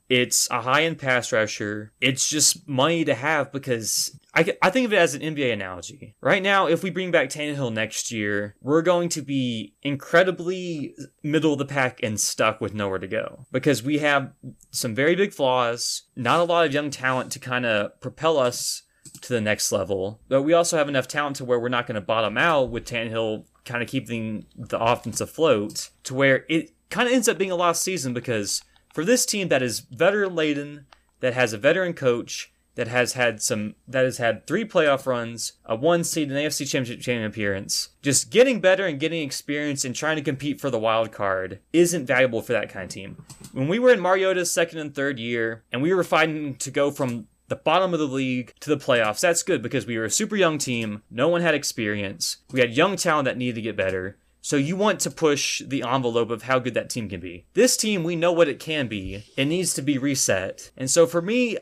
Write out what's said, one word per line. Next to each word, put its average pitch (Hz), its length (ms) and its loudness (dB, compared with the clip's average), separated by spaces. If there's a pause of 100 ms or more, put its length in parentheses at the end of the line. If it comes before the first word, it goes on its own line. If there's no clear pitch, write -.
It's 123 420 2
a 120 120 -2
high-end 147 360 2
pass 127 360 0
rusher. 107 640 -2
It's 127 300 0
just - 400 0
money 151 340 2
to 143 100 2
have 143 380 -2
because 120 640 -4 (160)
I, 165 280 2
I 180 80 6
think 254 160 2
of 208 80 -2
it 202 40 4
as 160 180 4
an 135 60 -10
N 156 120 -6
B 143 100 -2
A 120 80 2
analogy. 92 680 -8
Right 185 200 2
now, 190 260 2
if 165 160 2
we 190 60 -2
bring 180 220 -4
back 151 160 4
Tannehill 139 460 -4
next 110 400 -4
year, 104 480 -2
we're 151 200 2
going 175 280 2
to 160 120 -6
be 127 600 -4
incredibly 170 1120 0 (260)
middle 151 320 2
of 135 60 -4
the 139 60 -4
pack 139 360 -2
and 107 180 -2
stuck - 420 0
with 101 120 -4
nowhere 98 260 -2
to 95 80 -10
go - 440 -6
because 131 320 0
we 143 160 0
have 143 320 0 (400)
some 113 240 -4
very 151 200 4
big 196 180 0
flaws, 123 720 0 (120)
not 127 240 2
a 175 40 4
lot 170 220 4
of 139 80 0
young 147 160 -2
talent 127 440 -2
to - 60 -10
kinda 120 640 -2
propel 156 360 0
us - 460 -2 (380)
to - 120 -6
the 113 80 2
next 107 300 0
level, 98 560 -2
but 135 160 2
we 156 100 2
also 170 240 4
have 147 120 0
enough 143 180 0
talent 147 300 -4
to 135 80 -10
where 120 140 2
we're 120 100 -2
not 123 180 0
gonna 110 140 -4
bottom 110 360 0
out 143 320 4
with 113 160 -6
Tannehill 113 600 -4 (200)
kinda 120 200 -4
keeping 113 600 -6 (120)
the - 220 -4
offense 113 420 0
afloat 104 680 0 (140)
to 135 100 -10
where 135 360 4
it 160 220 -2 (180)
kinda 240 220 0
ends 233 180 4
up 185 80 2
being 190 140 -2
a 175 40 -2
lost 175 280 0
season 135 300 -4
because 113 500 -4 (300)
for 156 120 -4
this 240 200 4
team 196 240 -2
that 139 120 2
is 120 180 -2
veteran 185 560 0
laden, 147 500 -2 (340)
that 127 140 0
has 123 200 2
a 107 40 -6
veteran 165 360 2
coach, - 580 -2 (240)
that 120 120 -4
has 120 260 0
had 120 280 0
some, 107 340 -2 (120)
that 131 180 2
has 127 140 -2
had 113 280 0
three 208 160 -2
playoff 151 420 2
runs, 117 480 -4 (120)
a 113 100 -2
one 170 260 2
seed, 156 300 -2
an 139 60 -2
A 147 80 0
F 151 80 -4
C 147 120 -4
Championship 127 380 -4
game 120 200 -2
appearance, 104 640 -4 (120)
just - 300 0
getting 226 300 4
better 190 240 4
and 143 160 -4
getting 160 200 -2
experience 143 640 -4
and 127 100 -6
trying 156 220 -2
to 156 60 -4
compete 143 400 -4
for 139 80 -2
the 117 100 0
wild 110 320 2
card 95 480 -2 (140)
isn't 170 320 4
valuable 123 360 2
for 120 120 -4
that 104 160 0
kind 95 160 -10
of - 40 -12
team. - 360 -14 (260)
When 135 160 -2
we 202 120 0
were 254 120 8
in 220 80 6
Mariota's 185 500 2
second 165 300 0
and 147 160 -8
third 139 240 -2
year, 113 440 -4 (100)
and 123 80 -2
we 170 120 4
were 175 120 4
fighting 156 500 0
to 135 160 -10
go 143 180 2
from 123 380 -4 (220)
the 127 80 -4
bottom 180 360 2
of 160 60 2
the 151 80 0
league 131 540 -4
to - 80 -4
the 147 80 2
playoffs, 113 420 2
that's 170 240 2
good 151 180 0
because 120 240 -4
we 117 120 -4
were 110 80 -2
a 101 60 -2
super 214 260 -2
young 160 200 2
team. 113 440 -4 (100)
No 123 160 0
one 170 140 2
had 165 140 2
experience. 104 800 -4 (140)
We 127 100 2
had 120 160 0
young 185 180 4
talent 151 300 0
that 113 120 -2
needed 123 180 -4
to 113 60 -8
get 107 140 -4
better. 95 440 -2 (220)
So - 140 -2
you 147 220 0
want 202 240 2
to 165 100 -4
push 147 560 0
the 131 160 -4
envelope 117 460 0
of 113 140 -6
how 131 160 2
good 120 160 -4
that 110 140 -2
team 110 200 -6
can 92 100 -8
be. 90 260 -14 (100)
This 233 200 6
team, 202 300 -2
we 175 100 -2
know 170 160 2
what 165 160 6
it 131 100 -4
can 151 300 -4
be. 98 380 -8 (100)
It 135 100 0
needs 170 280 0
to 139 80 -6
be 139 160 0
reset. 120 800 -2
And 131 120 -4
so 170 160 6
for 165 160 0
me, 226 400 0